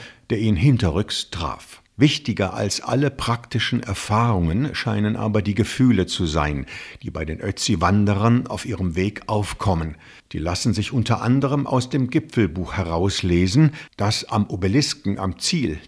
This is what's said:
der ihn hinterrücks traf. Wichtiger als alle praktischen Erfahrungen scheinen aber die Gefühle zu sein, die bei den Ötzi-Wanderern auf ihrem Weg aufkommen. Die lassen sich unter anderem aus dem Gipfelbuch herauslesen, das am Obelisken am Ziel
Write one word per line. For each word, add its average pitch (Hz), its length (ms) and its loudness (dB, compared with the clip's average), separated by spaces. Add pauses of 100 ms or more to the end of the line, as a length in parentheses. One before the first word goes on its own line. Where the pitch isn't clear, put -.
(320)
der 110 80 0
ihn 107 180 2
hinterrücks 104 720 2
traf. - 480 -8 (180)
Wichtiger 101 580 2
als 104 280 -4
alle 135 300 0
praktischen 120 720 -2
Erfahrungen 104 920 0
scheinen 104 400 -2
aber 107 260 0
die 98 120 0
Gefühle 104 520 4
zu - 200 -2
sein, 73 400 0 (360)
die - 100 -10
bei 80 120 -6
den 78 160 -8
Ötzi-Wanderern 101 1080 2
auf - 180 -8
ihrem 90 320 -4
Weg 101 300 -2
aufkommen. 92 680 -2 (380)
Die 82 60 -4
lassen 90 340 0
sich 101 180 -4
unter 120 300 0
anderem 135 440 2
aus 123 240 -2
dem 131 200 0
Gipfelbuch 92 640 -2
herauslesen, 92 960 2 (240)
das - 300 -2
am 107 220 0
Obelisken 101 720 0
am 95 220 -4
Ziel 98 480 -2